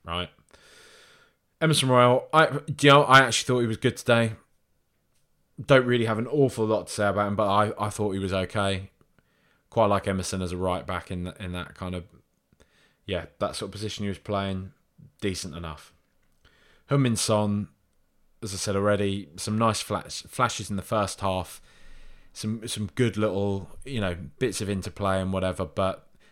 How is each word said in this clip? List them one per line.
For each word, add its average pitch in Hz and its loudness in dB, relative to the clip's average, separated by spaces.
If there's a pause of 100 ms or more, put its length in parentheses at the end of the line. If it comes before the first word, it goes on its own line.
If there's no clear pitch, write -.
right? 87 -6 (1300)
Emerson 147 4
Royal, 123 6
I, 156 4 (200)
you 143 8
know, 143 10
I 135 10
actually 120 0
thought 127 2
he 120 0
was 110 -4
good 120 0
today. 117 2 (1300)
Don't 131 6
really 120 2
have 110 0
an 120 -4
awful 131 2
lot 107 0
to - -12
say 104 0
about 101 2
him, 101 -2
but 104 2
I, 104 2
I 104 -2
thought 104 -4
he 98 -4
was 95 -2
okay. 95 -2 (800)
Quite 113 2
like 101 0
Emerson 95 -4
as 87 -4
a 90 -6
right 90 -2
back 90 -8
in, 90 -6 (120)
in 90 -10
that 90 -10
kind 92 -8
of, 87 -8 (1040)
yeah, 87 -6 (140)
that - -2
sort 101 -8
of - -14
position 104 -8
he 101 -4
was 95 -8
playing, 98 -6 (480)
decent 90 -6
enough. 80 -14 (960)
Heung-min 131 2
Son, 104 0 (760)
as 98 -8
I 98 -8
said 98 -2
already, 101 0
some 107 -4
nice 110 2
flash, - -8
flashes - -4
in 101 -6
the 92 -6
first 104 -2
half, 92 -4 (720)
some, 110 -8
some 104 -6
good 117 0
little, 98 -2 (160)
you 131 -8
know, 92 -2 (240)
bits 113 -2
of 98 -4
interplay 98 -2
and 95 -2
whatever, 92 -2
but 95 -4 (240)